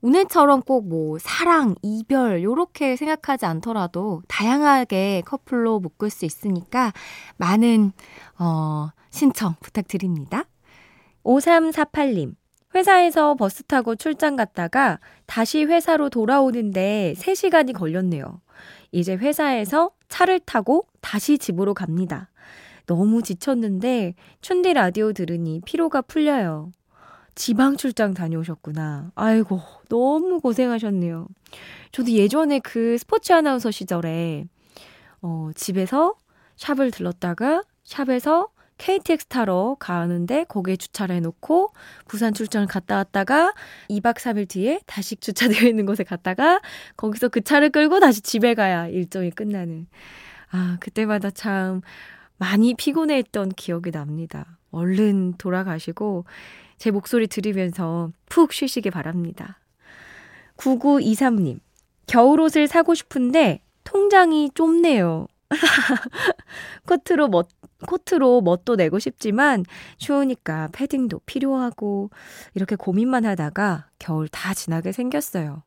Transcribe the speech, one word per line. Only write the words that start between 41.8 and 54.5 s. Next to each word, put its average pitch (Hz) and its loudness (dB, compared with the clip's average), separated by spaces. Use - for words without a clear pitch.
부산 220 -2
출장을 208 -2
갔다 196 -4
왔다가 240 0
이 208 -4
박 233 0
삼 226 -4
일 208 -4
뒤에 240 -2
다시 - -8
주차되어 220 2
있는 220 0
곳에 196 -2
갔다가 220 0
거기서 220 -2
그 - -2
차를 294 4
끌고 302 4
다시 254 6
집에 233 2
가야 185 0
일정이 180 -4
끝나는. 175 -8
아, 180 -2
그때마다 208 -2
참 190 -4
많이 202 2
피곤했던 277 -2
기억이 175 -8
납니다. 156 -10